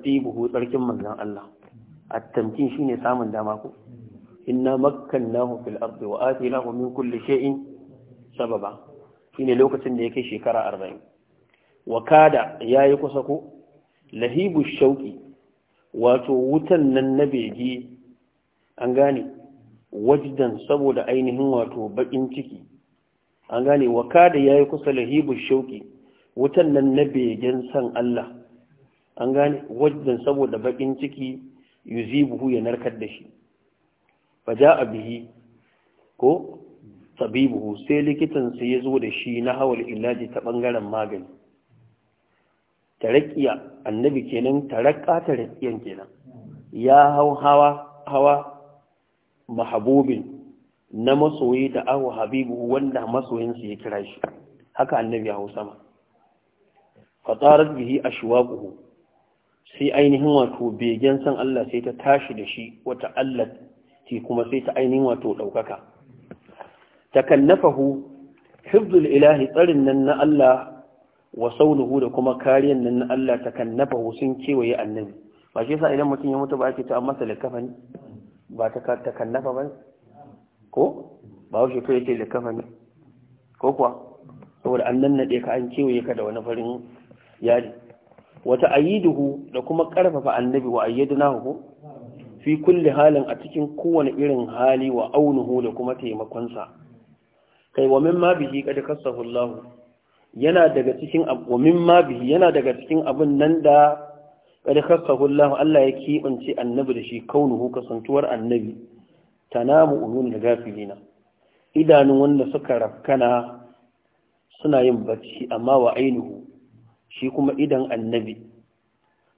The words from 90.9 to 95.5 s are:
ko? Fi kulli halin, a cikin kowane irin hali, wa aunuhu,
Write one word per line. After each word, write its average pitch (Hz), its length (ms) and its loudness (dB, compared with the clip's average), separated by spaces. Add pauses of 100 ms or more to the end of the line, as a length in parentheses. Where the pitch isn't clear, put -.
ko? 135 80 -6 (880)
Fi 151 160 0
kulli 165 320 4
halin, 143 400 6
a 117 80 -6
cikin 151 400 -8
kowane 156 400 0
irin 135 320 0
hali, 131 420 0
wa 117 220 -2
aunuhu, 127 500 2